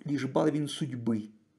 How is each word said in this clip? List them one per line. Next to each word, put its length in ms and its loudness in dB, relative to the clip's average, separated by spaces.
лишь 220 0
баловень 420 2
судьбы, 640 -2